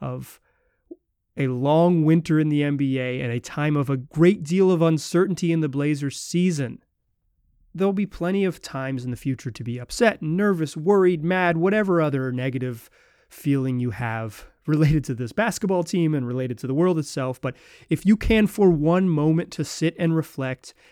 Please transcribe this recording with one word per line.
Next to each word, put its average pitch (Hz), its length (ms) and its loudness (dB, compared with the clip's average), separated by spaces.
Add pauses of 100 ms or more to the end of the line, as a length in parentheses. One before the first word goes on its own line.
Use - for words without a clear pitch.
of 127 400 -12 (960)
a 135 100 0
long 156 580 2
winter 160 340 4
in 151 100 2
the 147 120 2
N 143 160 0
B 135 220 0
A 127 220 -4
and 123 100 -4
a 120 80 -4
time 147 380 -2
of 139 120 0
a 139 80 0
great 170 460 2
deal 185 260 2
of 170 120 4
uncertainty 170 680 2
in 165 100 2
the 151 80 0
Blazers 143 500 -2
season. 170 640 -2 (880)
There'll 196 200 0
be 196 120 0
plenty 190 400 -2
of 180 160 -4
times 135 440 -6
in 123 60 -4
the 117 60 -6
future 127 340 -6
to 120 120 -12
be 120 160 -8
upset, 208 420 0
nervous, 165 560 -2
worried, 180 460 4
mad, 175 340 2
whatever 190 440 2
other 135 300 0
negative 127 580 -6 (380)
feeling 131 520 -2
you 123 100 -2
have 113 560 -6 (200)
related 151 380 2
to 135 100 -6
this 117 200 -8
basketball 196 500 -2
team 165 300 0
and 131 120 -2
related 123 340 -4
to 131 80 -8
the 135 60 -4
world 170 240 2
itself. 131 440 -6
But 127 140 -6 (340)
if 160 160 -2
you 208 100 6
can, 214 320 2
for 196 220 4
one 170 400 2
moment, 160 420 0
to - 140 -6
sit 165 340 -2
and 165 160 0
reflect 135 580 -6 (180)